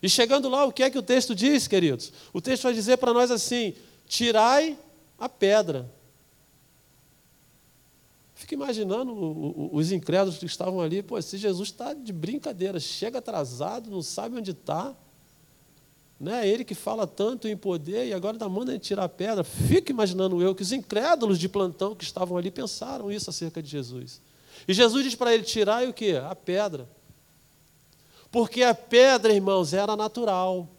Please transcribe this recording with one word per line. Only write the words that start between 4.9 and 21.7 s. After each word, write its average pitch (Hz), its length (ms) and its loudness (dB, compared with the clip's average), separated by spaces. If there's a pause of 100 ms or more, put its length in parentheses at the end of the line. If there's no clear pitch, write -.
a 247 100 -8
pedra." 170 640 2 (2500)
Fica - 200 -12
imaginando 247 580 -4
o, 156 600 -6
o, - 20 -4
os 165 160 0
incrédulos 185 460 0
que - 80 -10
estavam 185 340 -4
ali: 175 240 -2
"Pô, 226 140 -8
esse 190 200 -8
Jesus 202 320 -4
tá 262 240 -10
de 247 200 -12
brincadeira, 190 680 -6
chega 233 400 -6
atrasado, 185 680 -6
não 190 120 -6
sabe 233 360 -8
onde 190 160 -6
tá, 180 420 -6 (1200)
né? 208 300 -4
Ele 226 160 2
que 208 100 -10
fala 214 320 -4
tanto 220 440 -4
em 208 80 -4
poder 190 500 -4
e 220 60 -4
agora 196 240 -6
tá 220 100 -8
mandando 233 320 -4
tirar 196 240 -4
a 180 60 -2
pedra." 196 340 -4
Fica - 480 2
imaginando 190 500 2
eu 185 140 2
que 190 60 -8
os 190 100 -4
incrédulos 233 680 2
de 170 120 0
plantão 190 440 -2